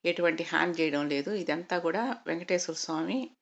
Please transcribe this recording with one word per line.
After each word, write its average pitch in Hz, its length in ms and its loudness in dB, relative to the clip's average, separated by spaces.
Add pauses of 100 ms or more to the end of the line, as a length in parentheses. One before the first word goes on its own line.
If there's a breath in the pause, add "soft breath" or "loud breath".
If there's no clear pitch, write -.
ఎటువంటి 170 380 2
హాని 165 320 2
చేయడం 151 340 2
లేదు. 143 240 0
ఇదంతా 170 460 -2
కూడా 170 260 0 (220)
వెంకటేశ్వర 170 500 -2
స్వామి 165 440 -2 (220)